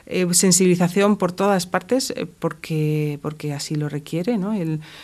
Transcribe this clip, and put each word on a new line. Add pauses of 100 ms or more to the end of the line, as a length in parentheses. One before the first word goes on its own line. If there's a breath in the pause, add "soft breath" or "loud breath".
eh,
sensibilización
por
todas
partes,
eh,
porque,
porque
así
lo
requiere,
¿no?
El, (240 loud breath)